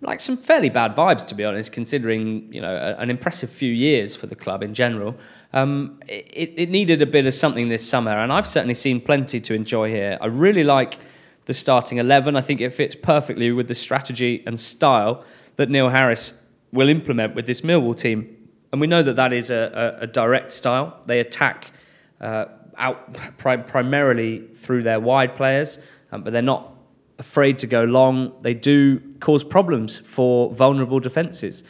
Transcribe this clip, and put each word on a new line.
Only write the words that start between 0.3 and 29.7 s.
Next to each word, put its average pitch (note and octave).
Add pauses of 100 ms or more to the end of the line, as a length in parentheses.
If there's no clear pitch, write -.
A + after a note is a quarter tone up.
fairly B3+
bad A2+
vibes, D#3+
to G2+
be G#2
honest, G#2+
considering, A2
you -
know, F#2
a, F2+
an A#2+
impressive B2+
few B2+
years A#2+
for -
the -
club G2
in G#2
general. A2+ (360)
Um, C#3
it, -
it, E3
it E3+
needed F3
a C#3+
bit C#3
of C3+
something B2
this A2+
summer, A#2+
and A2
I've D#3+
certainly A#2+
seen B2
plenty C3
to A2
enjoy A2
here. G2+
I G#2+
really D#3+
like C#3 (480)
the B2+
starting B2+
eleven. C3+
I C3
think C3+
it B2
fits -
perfectly C3+
with A#2+
the A#2+
strategy B2
and A#2
style A#2+ (300)
that C3
Neil C3+
Harris B2+ (380)
will C3+
implement A2+
with A#2+
this B2
Millwall C3
team. A2 (340)
And C#3
we D3+
know E3+
that C3
that B2+
is A#2+
a, A2+
a, -
a A#2
direct A#2+
style. C3+
They A#2+
attack, - (500)
uh, A2 (300)
out - (240)
pri-, B2+
primarily A#2+
through B2
their A2+
wide B2+
players, C3+ (340)
um, G#2
but A2+
they're A#2
not - (440)
afraid C#3
to B2+
go A#2
long. C3 (100)
They A#2+
do C#3 (200)
cause D3
problems E3